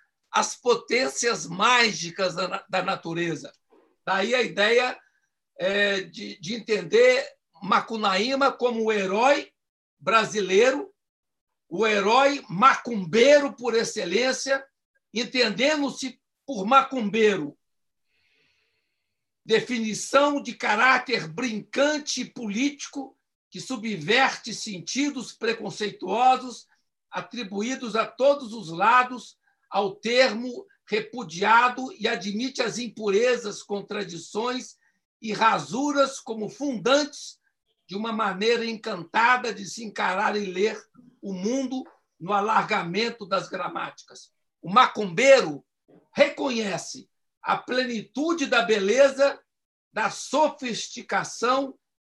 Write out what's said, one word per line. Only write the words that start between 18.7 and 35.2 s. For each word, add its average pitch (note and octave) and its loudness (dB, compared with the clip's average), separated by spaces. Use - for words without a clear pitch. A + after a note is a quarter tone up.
definição A#3 0
de A#3 -10
caráter A#3 2
brincante B3+ -2
e G#3+ -10
político C4 -6
que F#3 -14
subverte A3 -2
sentidos B3 -6
preconceituosos A3 -2
atribuídos A3 -8
a A3 0
todos C4+ 0
os F#3+ -14
lados A#3+ 0
ao G3 -2
termo A#3+ 0
repudiado A3+ 0
e G#3+ -4
admite A3 -4
as G#3 -4
impurezas, A3 0
contradições G#3 -8